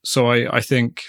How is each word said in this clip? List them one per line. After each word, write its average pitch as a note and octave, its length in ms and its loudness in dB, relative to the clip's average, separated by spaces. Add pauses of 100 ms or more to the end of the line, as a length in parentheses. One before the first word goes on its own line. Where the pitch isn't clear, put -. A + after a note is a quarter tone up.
so B2 240 0
I, A#2+ 300 2
I A#2+ 40 2
think A#2+ 480 -2